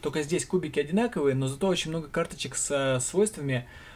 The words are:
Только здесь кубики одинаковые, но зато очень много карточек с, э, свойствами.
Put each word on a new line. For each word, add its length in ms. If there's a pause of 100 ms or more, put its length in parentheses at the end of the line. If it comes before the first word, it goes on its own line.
Только 220
здесь 220
кубики 360
одинаковые, 540
но 120
зато 200
очень 240
много 180
карточек 460
с, 160
э, 280
свойствами. 680 (280)